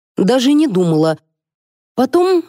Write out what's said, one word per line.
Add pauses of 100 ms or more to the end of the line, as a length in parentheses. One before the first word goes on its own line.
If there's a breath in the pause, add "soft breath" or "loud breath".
(180)
"Даже
не
думала. (800)
Потом